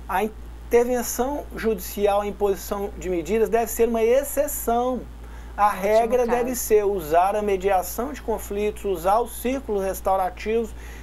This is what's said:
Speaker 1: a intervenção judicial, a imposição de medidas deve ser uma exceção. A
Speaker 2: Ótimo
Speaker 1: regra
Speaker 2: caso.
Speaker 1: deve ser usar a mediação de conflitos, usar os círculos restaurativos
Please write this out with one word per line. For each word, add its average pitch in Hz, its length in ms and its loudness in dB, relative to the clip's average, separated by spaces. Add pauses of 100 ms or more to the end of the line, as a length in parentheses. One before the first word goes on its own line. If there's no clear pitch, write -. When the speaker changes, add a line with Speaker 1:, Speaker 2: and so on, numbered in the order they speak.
Speaker 1:
a 196 160 0
intervenção 240 1200 0 (100)
judicial, 202 680 0
a 202 40 -6
imposição 202 720 -2
de 160 100 -8
medidas 185 400 0
deve 226 220 0
ser 233 180 2
uma 233 140 0
exceção. 254 960 0 (560)
A 208 120 6
Speaker 2:
Ótimo 196 140 -4
Speaker 1:
regra 233 440 4
Speaker 2:
caso. 226 40 0
Speaker 1:
deve 240 260 0
ser 208 280 4
usar 185 520 4
a 214 60 0
mediação 196 720 0
de - 80 -12
conflitos, 208 640 -4
usar 196 360 2
os 240 200 -6
círculos 240 440 -2
restaurativos 190 880 -2 (280)